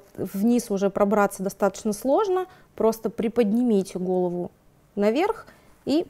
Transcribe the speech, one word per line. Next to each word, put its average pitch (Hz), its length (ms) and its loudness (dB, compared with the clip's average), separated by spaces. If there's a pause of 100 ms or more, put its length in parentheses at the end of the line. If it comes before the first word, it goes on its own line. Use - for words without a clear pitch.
(160)
вниз 214 560 0
уже 196 180 0
пробраться 202 540 2
достаточно 196 480 -2
сложно, 370 540 0 (300)
просто 220 340 0
приподнимите 214 920 0
голову 180 520 -2 (440)
наверх 247 520 0 (360)
и 285 260 0